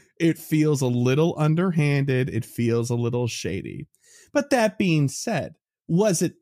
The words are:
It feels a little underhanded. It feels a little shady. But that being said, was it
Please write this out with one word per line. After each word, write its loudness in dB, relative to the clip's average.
It 2
feels 0
a 0
little 2
underhanded. 0
It -4
feels -2
a -2
little -2
shady. -8
But 0
that 2
being 2
said, -6
was 2
it -2